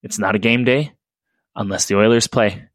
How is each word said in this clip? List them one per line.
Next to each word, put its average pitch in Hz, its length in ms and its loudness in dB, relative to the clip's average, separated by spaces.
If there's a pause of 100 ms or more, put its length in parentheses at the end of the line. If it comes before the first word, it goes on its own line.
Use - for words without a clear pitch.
it's - 160 -10
not 98 160 -2
a 104 60 0
game 117 240 0
day 135 300 0 (600)
unless 98 300 -4
the 98 120 -2
Oilers 113 300 4
play. 104 480 -2